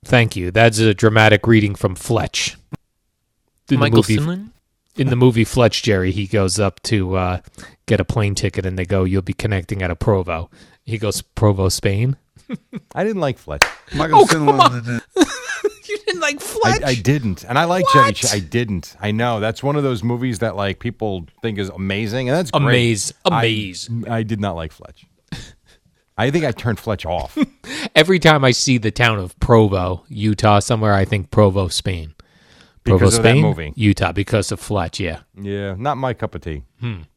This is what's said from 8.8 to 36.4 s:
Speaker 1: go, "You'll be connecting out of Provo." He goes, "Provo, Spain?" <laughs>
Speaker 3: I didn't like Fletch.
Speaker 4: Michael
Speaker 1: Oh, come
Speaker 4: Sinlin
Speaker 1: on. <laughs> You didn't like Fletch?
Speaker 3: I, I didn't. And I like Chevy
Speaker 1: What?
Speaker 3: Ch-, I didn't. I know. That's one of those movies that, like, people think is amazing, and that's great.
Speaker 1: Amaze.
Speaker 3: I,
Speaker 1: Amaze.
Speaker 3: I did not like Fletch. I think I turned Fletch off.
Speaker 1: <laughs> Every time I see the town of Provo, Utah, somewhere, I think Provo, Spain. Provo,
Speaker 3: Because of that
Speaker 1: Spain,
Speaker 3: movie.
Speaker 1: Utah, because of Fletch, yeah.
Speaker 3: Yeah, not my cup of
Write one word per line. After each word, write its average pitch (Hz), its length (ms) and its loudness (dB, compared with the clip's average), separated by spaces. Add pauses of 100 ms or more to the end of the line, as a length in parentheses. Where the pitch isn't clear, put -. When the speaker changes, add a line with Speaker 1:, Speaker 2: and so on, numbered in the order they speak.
Speaker 1:
go, 95 200 0
"You'll 92 180 0
be 95 100 -6
connecting 98 500 -4
out 92 80 -4
of 120 80 -6
Provo." 90 520 -2 (340)
He 110 140 -8
goes, 104 240 -4
"Provo, 98 460 0
Spain?" 107 480 -2 (320)
<laughs> - 460 -14
Speaker 3:
I 147 80 -4
didn't 208 180 -4
like 139 180 -2
Fletch. 76 240 -4 (320)
Speaker 4:
Michael 156 260 4
Speaker 1:
Oh, 392 60 8
come 156 200 2
Speaker 4:
Sinlin 143 140 4
Speaker 1:
on. 120 400 0 (160)
<laughs> 349 160 2 (560)
You 415 100 -6
didn't 381 220 -6
like 294 200 -4
Fletch? 440 420 0
Speaker 3:
I, 143 80 -2
I 131 60 2
didn't. 113 480 -2
And 120 120 -4
I 160 80 2
like 180 280 0
Chevy - 140 6
Speaker 1:
What? - 100 -2
Speaker 3:
Ch-, 120 180 -2
I 104 60 -2
didn't. 101 600 -4
I 104 120 -4
know. 117 260 -2
That's 107 240 -4
one 143 140 -2
of 147 80 -2
those 123 180 -2
movies 120 380 -4
that, 104 160 -4
like, 98 240 -4
people 98 460 -6 (160)
think 110 180 -6
is 95 80 -4
amazing, 101 600 -6
and 139 80 0
that's 180 140 -4
great. 151 120 0
Speaker 1:
Amaze. 120 500 0 (120)
Speaker 3:
I, 190 40 2
Speaker 1:
Amaze. 110 640 -2 (200)
Speaker 3:
I 113 140 -4
did 107 160 -6
not 98 160 -4
like 80 160 -8
Fletch. - 340 -20 (1120)
I 123 140 0
think 165 120 0
I 131 60 0
turned 110 300 -4
Fletch 98 260 -6
off. 85 320 -6 (280)
Speaker 1:
<laughs> 269 280 -10
Every 170 240 4
time 151 260 4
I 127 60 6
see 123 280 0
the 107 120 -2
town 113 300 0
of 90 180 -10
Provo, 98 680 2
Utah, 107 500 2
somewhere, 107 360 0
I 98 100 4
think 98 260 -4
Provo, 98 380 2
Spain. 82 460 -6 (680)
Provo, 98 140 4
Speaker 3:
Because 95 200 4
of - 40 0
that 117 80 6
Speaker 1:
Spain, 139 120 6
Speaker 3:
movie. 80 340 -2
Speaker 1:
Utah, 98 340 2
because 98 400 -2
of 101 80 -6
Fletch, 90 400 -4
yeah. 82 220 -6 (200)
Speaker 3:
Yeah, 101 380 -8
not 131 200 -4
my 127 160 -4
cup - 200 -10
of 87 60 -10